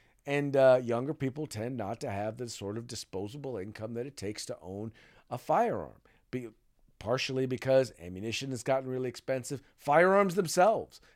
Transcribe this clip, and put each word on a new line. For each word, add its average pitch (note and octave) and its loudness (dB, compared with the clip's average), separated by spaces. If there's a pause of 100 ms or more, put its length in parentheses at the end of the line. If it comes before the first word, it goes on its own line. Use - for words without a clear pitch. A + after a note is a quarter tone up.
(260)
And, C#3+ 0
uh, C3 8
younger B2 0
people C3+ -4
tend A#2 -6
not G#2 -4
to C3 -4
have G#2 -4
the B2 -8
sort G2+ -8
of A#2 -8
disposable A#2+ -8
income G#2+ -8
that A#2+ -4
it C#3+ -12
takes G#2 -8
to - -8
own G2+ -8 (380)
a B2 -6
firearm. D3 0 (280)
Be-, B2 -6 (500)
partially C3 -2
because C3 2
ammunition G#2 -8
has B2 -8
gotten C3 0
really B2+ -4
expensive. C3 -6 (160)
Firearms F#3 6
themselves F3+ 2 (160)